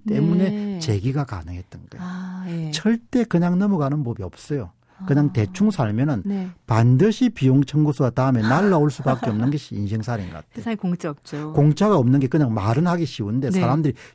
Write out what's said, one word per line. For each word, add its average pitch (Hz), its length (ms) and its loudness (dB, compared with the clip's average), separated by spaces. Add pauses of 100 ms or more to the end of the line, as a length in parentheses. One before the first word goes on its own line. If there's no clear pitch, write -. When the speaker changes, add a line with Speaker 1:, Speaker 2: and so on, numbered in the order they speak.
Speaker 1:
때문에 175 440 2
Speaker 2:
네. 202 280 -6
Speaker 1:
재기가 131 460 -2
가능했던 90 680 -12
거예요. - 160 -14
Speaker 2:
아, 185 420 -10
예. 165 220 -6
Speaker 1:
절대 226 540 0
그냥 175 340 0
넘어가는 151 460 0
법이 117 180 -6
없어요. 95 480 -8 (360)
그냥 143 240 4
Speaker 2:
아. - 20 -14
Speaker 1:
대충 185 380 2
살면은 120 560 0
Speaker 2:
네. 190 240 -4 (160)
Speaker 1:
반드시 131 640 4
비용 135 340 2
청구서가 147 460 0
다음에 127 320 2
날라올 151 480 4
수밖에 135 400 -2
없는 110 200 0
것이 143 240 -6
인생살인 104 520 -6
것 82 80 -12
같아요. - 200 -18
Speaker 2:
세상에 226 220 -6
공짜 175 320 -4
없죠. 151 460 -10
Speaker 1:
공짜가 151 420 4
없는 131 240 4
게 131 60 0
그냥 139 260 2
말은 113 340 2
하기 170 200 0
쉬운데 113 440 -4
Speaker 2:
네. 190 100 0
Speaker 1:
사람들이 139 340 0 (200)